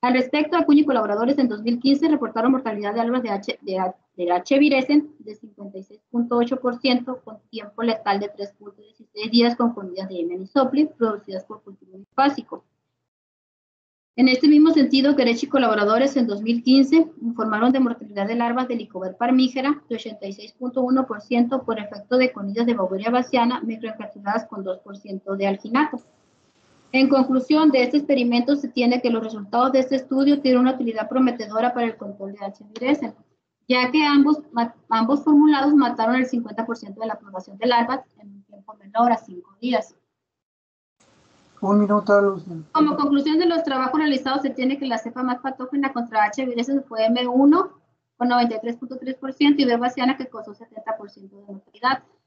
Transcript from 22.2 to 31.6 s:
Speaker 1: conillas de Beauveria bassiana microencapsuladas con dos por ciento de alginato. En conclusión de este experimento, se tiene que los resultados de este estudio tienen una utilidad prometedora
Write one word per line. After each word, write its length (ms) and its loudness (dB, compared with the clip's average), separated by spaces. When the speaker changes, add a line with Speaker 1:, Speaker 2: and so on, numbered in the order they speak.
Speaker 1:
conillas 360 -4
de 80 2
Beauveria 340 -4
bassiana 520 0
microencapsuladas 840 -8
con 180 -12
dos 160 -8
por 160 -20
ciento 400 -10
de 120 -2
alginato. 520 -2
En 160 4
conclusión 600 4
de 140 2
este 140 0
experimento, 580 0
se 140 -6
tiene 320 0
que 80 -2
los 120 -2
resultados 520 -2
de 60 4
este 180 0
estudio 420 2
tienen 220 4
una 140 2
utilidad 340 -4
prometedora 640 0